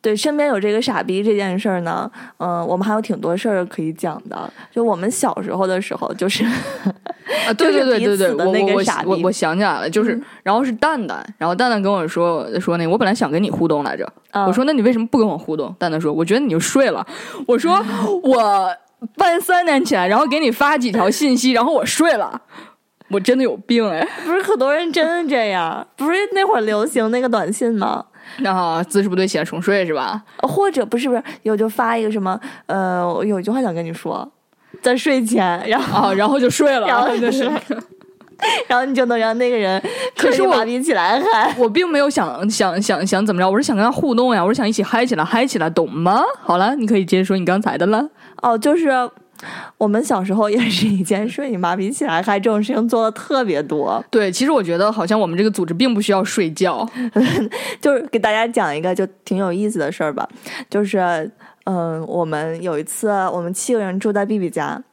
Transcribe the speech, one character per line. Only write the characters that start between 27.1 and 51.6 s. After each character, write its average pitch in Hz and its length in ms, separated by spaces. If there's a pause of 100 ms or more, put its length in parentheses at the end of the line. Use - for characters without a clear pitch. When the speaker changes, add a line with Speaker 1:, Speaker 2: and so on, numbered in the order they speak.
Speaker 1:
那 247 100
个 262 80
短 202 240
信 233 220
吗？ 208 300 (400)
Speaker 2:
啊， 180 400
姿 196 180
势 208 60
不 180 80
对， 185 100
起 190 100
来 156 80
重 165 160
睡 196 240
是 165 80
吧？ 131 300 (200)
Speaker 1:
或 392 280
者 269 160
不 220 100
是， 254 120
不 247 80
是， 226 60 (200)
有 214 140
就 220 120
发 233 300
一 226 60
个 214 80
什 214 100
么， 190 160 (280)
呃， 185 380
我 175 200
有 202 160
一 - 20
句 190 80
话 254 100
想 208 140
跟 170 100
你 165 80
说， - 380 (500)
在 247 160
睡 262 280
前， 190 420
然 220 140
后 226 300
Speaker 2:
哦， - 40
然 208 140
后 269 100
就 247 100
睡 294 300
了， 220 80
Speaker 1:
然 247 140
后 247 80
Speaker 2:
然 240 80
后 233 40
就 240 120
睡 262 160
了。 - 180
Speaker 1:
<laughs> - 1040
然 247 100
后 262 80
你 269 80
就 254 120
能 240 120
让 226 200
那 247 120
个 247 80
人 190 240 (340)
Speaker 2:
可 - 140
是 494 120
我 381 120
Speaker 1:
彻 220 100
底 233 120
麻 - 20
痹 262 60
起 320 80
来 202 280
还。 311 380
Speaker 2:
我 240 100
并 330 200
没 302 100
有 285 100
想， 180 400
想， 190 320
想， 190 240
想 190 220
怎 208 80
么 180 80
着， 185 80
我 196 60
是 254 60
想 285 120
跟 202 100
他 240 60
互 277 240
动 247 180
呀， 196 100
我 180 60
是 226 80
想 254 100
一 214 40
起 214 140
嗨 233 200
起 247 120
来， 156 80
嗨 233 200
起 254 140
来， 160 100
懂 165 220
吗？ 175 320 (180)
好 175 180
了， 220 180
你 240 100
可 214 100
以 196 80
接 185 140
着 185 60
说 190 120
你 185 80
刚 185 160
才 170 160
的 170 100
了。 220 220 (320)
Speaker 1:
哦， 233 160
就 285 180
是 330 140 (880)
我 - 100
们 208 160
小 226 220
时 190 80
候 214 160
也 214 100 (120)
是 185 160
一 196 160
件 202 260
睡 277 220
你 220 60
妈 180 200